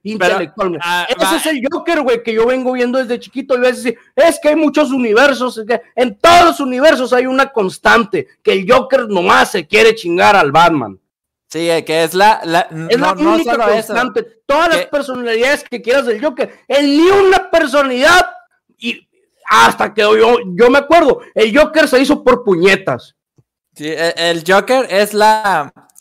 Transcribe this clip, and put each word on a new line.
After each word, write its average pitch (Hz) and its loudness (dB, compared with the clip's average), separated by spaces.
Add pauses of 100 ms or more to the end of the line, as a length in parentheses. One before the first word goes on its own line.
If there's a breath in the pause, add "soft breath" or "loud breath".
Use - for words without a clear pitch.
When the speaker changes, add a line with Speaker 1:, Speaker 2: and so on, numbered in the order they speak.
Speaker 1:
intelectualmente. 185 -4
Speaker 2:
ah, 175 -4
Speaker 1:
Ese 247 -4
Speaker 2:
va. 190 0
Speaker 1:
es 285 -8
el 302 -4 (120)
Joker, 330 -4
güey, 233 -2
que 226 -6
yo 226 0
vengo 254 -2
viendo 247 -2
desde 240 -4
chiquito 269 -8
y - 0
a 247 -2
veces 247 -2
sí, 240 -4 (200 soft breath)
es 330 2
que 294 2
hay 302 2
muchos 302 0
universos, 247 0
es 220 -12
que 226 -2 (160 loud breath)
en 240 -2
todos 349 6
los 330 0
universos 254 0
hay 247 2
una 262 -2
constante, 208 -2 (140 soft breath)
que 208 0
el 190 -2
Joker 254 0
nomás 208 0
se 170 -6
quiere 220 2
chingar 196 0
al 151 2
Batman. 147 2 (480)
Speaker 2:
Sí, 165 -6
eh, 160 0
que 160 -2
es 160 -4
la, 202 2
la, 165 -2 (220)
Speaker 1:
Es 240 2
Speaker 2:
no, 269 -2
Speaker 1:
la 190 0
Speaker 2:
no 294 0
Speaker 1:
única 247 -2
Speaker 2:
solo 233 -2
eso. 202 2 (220)
Speaker 1:
constante. 247 -4 (200)
Todas 311 0
las 320 0
Speaker 2:
Que 277 -12
Speaker 1:
personalidades 254 -4
que 233 -12
quieras 247 -2
del 220 -4
Joker, 285 -6 (160 loud breath)
él 285 0
ni 339 4
una 381 2
personalidad, 294 2 (520)
y - -12 (440)
hasta 220 0
que 214 -2
yo, 220 2 (180)
yo 233 4
me 285 4
acuerdo, 294 2 (120)
el 226 0
Joker 302 2
se 254 2
hizo 277 0
por 240 0
puñetas. 190 -2 (580)
Speaker 2:
Sí, 147 -12
e-, 160 -4 (160)
el 170 -4
Joker 208 0
es 202 0
la, 208 0 (280)